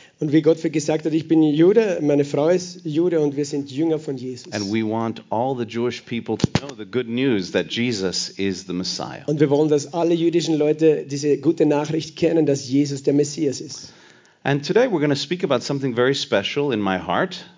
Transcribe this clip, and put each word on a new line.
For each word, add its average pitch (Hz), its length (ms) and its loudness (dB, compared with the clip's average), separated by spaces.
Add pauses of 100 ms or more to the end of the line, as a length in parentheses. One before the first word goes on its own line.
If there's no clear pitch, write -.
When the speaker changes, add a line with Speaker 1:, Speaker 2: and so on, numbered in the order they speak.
(200)
Speaker 1:
Und 151 120 -2
wie 156 80 6
Gottfried 156 320 2
gesagt 156 320 -2
hat, 160 80 -2
ich 156 160 -2
bin 160 140 6
Jude, 175 580 4
meine 143 240 2
Frau 143 240 0
ist 180 380 0
Jude 165 340 2
und 147 160 0
wir 147 80 -2
sind 143 260 -6
Jünger 151 280 0
von 151 180 -8
Jesus. 123 380 -10
Speaker 2:
And 101 180 -2
we 110 100 0
want 110 480 -4
all 127 240 -2
the 120 120 -6
Jewish 117 400 -4
people 110 320 -4
to - 80 -2 (140)
know 135 140 -14
the 107 120 -12
good 113 220 -4
news 117 440 0
that 87 180 0
Jesus 104 680 -4
is 95 280 -4
the 92 60 -8
Messiah. - 540 -6
Speaker 1:
Und 151 120 -2
wir 147 120 4
wollen, 151 180 2
dass 143 240 0
alle 170 220 2
jüdischen 165 420 0
Leute 151 500 2
diese 143 320 0
gute 160 280 2
Nachricht 147 500 -2
kennen, 160 300 2
dass 135 240 -2
Jesus 139 320 0
der 143 100 2
Messias 143 480 0
ist. - 320 -14 (500)
Speaker 2:
And 139 240 0
today 220 200 4
we're 180 140 0
gonna 143 160 4
speak 175 280 -4
about 123 180 2
something 135 320 -2
very 127 200 4
special 135 580 0
in 107 80 0
my 95 180 2
heart. 95 460 -2 (140)